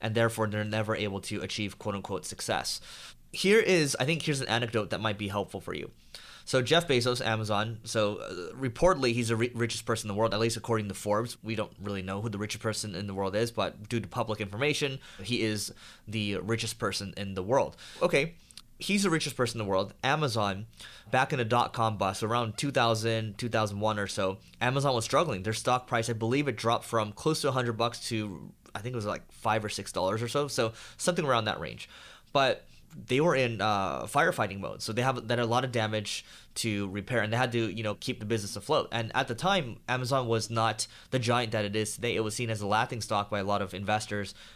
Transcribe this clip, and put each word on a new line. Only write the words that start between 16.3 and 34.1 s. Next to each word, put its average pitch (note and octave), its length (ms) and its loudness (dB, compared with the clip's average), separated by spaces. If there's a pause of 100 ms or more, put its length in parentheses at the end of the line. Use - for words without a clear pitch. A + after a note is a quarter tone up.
richest A2 420 -2
person G2 360 -2
in G2 180 -6
the F#2 100 -2
world. A2 320 2 (260)
Okay. E3 320 2 (440)
He's G3+ 260 2
the F#3+ 60 4
richest D#3 260 0
person A2+ 240 0
in G#2+ 40 -2
the G2 60 -2
world. G2 320 0
Amazon, A2+ 640 0 (460)
back C3 200 4
in C#3 60 2
the A#2+ 60 0
dot-com A2+ 520 2
bust, G2 280 0
around A2+ 340 0
two C#3 140 -2
thousand, A2+ 640 2
two B2 100 -4
thousand G#2 300 0
one G#2+ 180 2
or G2+ 120 -2
so, G2 300 -2 (220)
Amazon C3 360 2
was A2+ 80 0
struggling. C3+ 400 2
Their A2 80 0
stock B2 340 0
price, A#2 240 0
I A#2 40 -2
believe A#2+ 340 2
it A2+ 80 -2
dropped A#2 300 0
from G#2+ 260 0
close D#3 300 0
to D3 60 2
a C3 40 2
hundred A#2+ 220 0
bucks A2+ 340 0
to, G2+ 440 -4 (220)
I - 60 -8
think B2 140 -6
it - 20 -6
was, G#2 100 -2
like, F#2 240 -6
five G#2+ 340 0
or G#2+ 40 -4
six - 240 -6
dollars F#2+ 280 2
or A#2+ 60 -2
so. C#3+ 220 0
So A2+ 240 0 (240)
something F3 280 2
around A#2+ 200 2
that G#2+ 160 0
range. A#1+ 280 -10 (440)
But C3+ 340 4 (400)
they C3 140 4
were D#3+ 160 4
in, A#2 240 2
uh, G2 420 0
firefighting C3 560 2